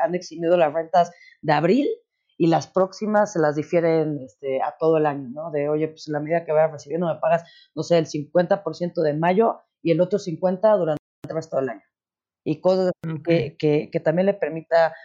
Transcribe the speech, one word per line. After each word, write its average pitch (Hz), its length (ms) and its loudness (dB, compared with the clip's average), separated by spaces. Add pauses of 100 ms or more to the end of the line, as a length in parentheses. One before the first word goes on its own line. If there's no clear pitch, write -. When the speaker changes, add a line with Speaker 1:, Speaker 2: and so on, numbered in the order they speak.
Speaker 1:
han 170 120 -2
eximido 170 420 0
las 151 160 2
rentas 170 380 0 (320)
de 156 100 2
abril 185 340 2 (480)
y 165 120 2
las 156 180 2
próximas 202 680 0
se 170 60 -2
las 151 160 2
difieren, 160 640 0
este, 131 440 -6
a 147 160 -6
todo 160 180 2
el 151 80 2
año, 139 240 -4
¿no? 147 220 -10
De, 147 180 -2
"Oye, 156 200 0
pues, - 180 -16
en 151 60 -6
la 147 60 -2
medida 160 260 -2
que 160 60 -6
vayas 156 200 4
recibiendo 160 360 -6
me 156 120 -4
pagas, 165 240 0 (320)
no 156 80 -6
sé, 170 160 2
el 156 80 -2
cincuenta 170 560 -2
por 160 120 -8
ciento 175 260 -6
de 151 120 0
mayo 180 460 2 (240)
y 170 80 0
el 165 100 4
otro 180 160 2
cincuenta 185 560 0
durante 156 280 0 (280)
el 151 60 -10
resto 156 220 -6
del 135 120 -2
año". 104 120 -12 (600)
Y 151 160 -2
cosas 185 320 2 (120)
así 160 100 -6
Speaker 2:
Ok. 151 100 -10
Speaker 1:
que, 160 340 0
que, 151 340 0
que 165 100 -4
también 170 240 0
le 196 80 2
permita 160 600 0 (100)